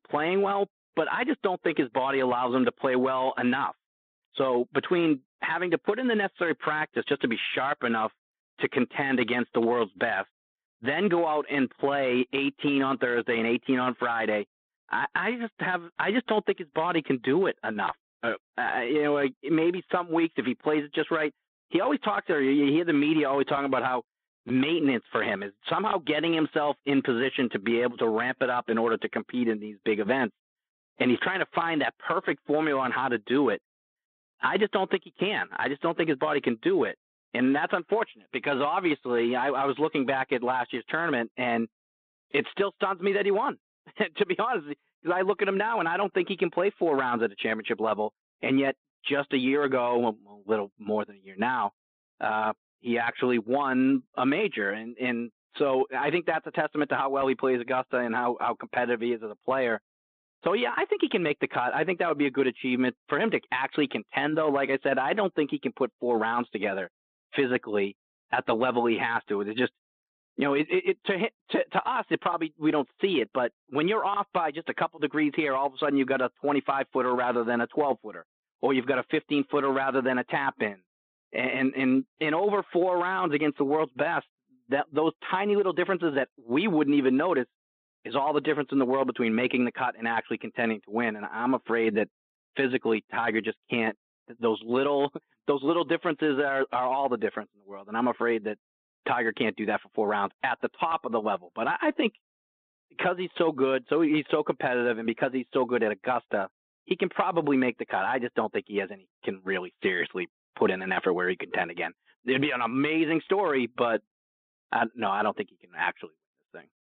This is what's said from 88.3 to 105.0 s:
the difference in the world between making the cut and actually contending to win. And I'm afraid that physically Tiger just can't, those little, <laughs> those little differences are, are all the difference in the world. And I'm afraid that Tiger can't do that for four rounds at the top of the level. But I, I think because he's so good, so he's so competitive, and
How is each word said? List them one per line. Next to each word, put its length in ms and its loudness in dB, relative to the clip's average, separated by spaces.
the 60 2
difference 320 0
in 80 2
the 60 4
world 220 2
between 280 0
making 300 2
the 60 -2
cut 260 -4
and 100 -6
actually 300 -4
contending 480 -4
to 60 -18
win. 260 0
And 80 -10
I'm 300 -2
afraid 400 -2
that 120 2
physically 560 0
Tiger 300 0
just 160 -6
can't, 280 -2
those 240 0
little, 480 0
<laughs> 180 -10
those 140 0
little 220 2
differences 560 0
are, 320 0
are 160 0
all 220 -2
the 80 0
difference 360 -4
in 120 -20
the 40 -20
world. 200 -16
And 80 -4
I'm 100 2
afraid 380 0
that 120 -4
Tiger 280 0
can't 240 -2
do 80 -4
that 160 -2
for 120 -20
four 140 0
rounds 260 0
at 180 -2
the 80 -2
top 240 -2
of 80 -6
the 80 0
level. 340 -4
But 140 -2
I, 140 0
I 100 2
think 220 0
because 280 -2
he's 200 -6
so 140 4
good, 380 2
so 120 2
he's 300 2
so 100 4
competitive, 580 0
and 80 -4